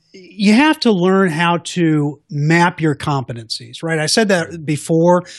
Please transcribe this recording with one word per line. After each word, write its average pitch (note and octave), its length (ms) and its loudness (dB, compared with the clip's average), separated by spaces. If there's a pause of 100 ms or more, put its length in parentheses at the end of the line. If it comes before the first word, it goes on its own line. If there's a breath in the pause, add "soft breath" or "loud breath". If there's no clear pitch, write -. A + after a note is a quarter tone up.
(140)
you F#3+ 400 0
have D4+ 280 4
to A#3+ 100 2
learn F#3+ 380 2
how E3+ 340 0
to D3+ 640 -2
map E3 520 0
your D3+ 140 0
competencies, A#2+ 880 -8
right? D#3+ 160 -4
I D#3 100 -2
said A3+ 200 2
that E3 380 -2
before. E3+ 580 2 (160 loud breath)